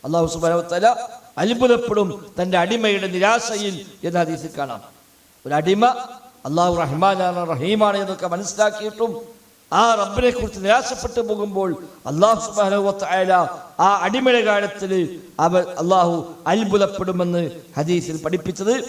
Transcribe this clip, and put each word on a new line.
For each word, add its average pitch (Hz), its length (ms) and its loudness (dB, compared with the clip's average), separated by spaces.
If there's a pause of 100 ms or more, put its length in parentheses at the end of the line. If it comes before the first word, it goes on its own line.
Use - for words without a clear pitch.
അല്ലാഹു 165 300 2
സുബ്ഹാനഹു 170 280 2
വ 170 120 -8
തആല 180 120 2 (560)
അത്ഭുതപ്പെടും 233 640 2 (300)
തന്റെ 185 240 0
അടിമയുടെ 202 540 0
നിരാശയിൽ 208 580 0 (320)
എന്ന് 175 160 -2
ഹദീസിൽ 160 360 -6
കാണാം. 127 220 -6 (680)
ഒരു 143 140 -2
അടിമ 196 240 2 (640)
അല്ലാഹു 175 340 2
റഹ്മാനാണ് 180 580 0 (120)
റഹീമാണ് 202 500 2
എന്നൊക്കെ 185 320 -6
മനസ്സിലാക്കിയിട്ടും 214 760 -2 (680)
ആ - 20 6 (180)
റബ്ബിനെ 208 360 0
കുറിച്ച് 208 280 -8
നിരാശപ്പെട്ടു 240 640 0
പോകുമ്പോൾ 202 420 -2 (400)
അല്ലാഹു 202 360 4
സുബ്ഹാനഹു 202 420 0
വ 196 40 -2 (100)
തആല 185 300 0 (540)
ആ - 20 8 (160)
അടിമയുടെ 240 440 4
കാര്യത്തിൽ 196 440 -2 (520)
അവ, 170 80 4 (300)
അല്ലാഹു 175 320 4 (380)
അത്ഭുതപ്പെടുമെന്ന് 190 920 0 (360)
ഹദീസിൽ 165 460 -2
പഠിപ്പിച്ചത് 185 500 -2 (140)